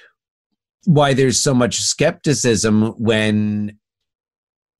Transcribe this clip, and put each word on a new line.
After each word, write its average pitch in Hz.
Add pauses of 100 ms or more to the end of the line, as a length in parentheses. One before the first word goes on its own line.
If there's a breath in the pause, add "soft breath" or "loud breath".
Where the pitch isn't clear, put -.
(840 loud breath)
why 143
there's 127
so 143
much 123
skepticism 113 (100)
when, 107 (1000)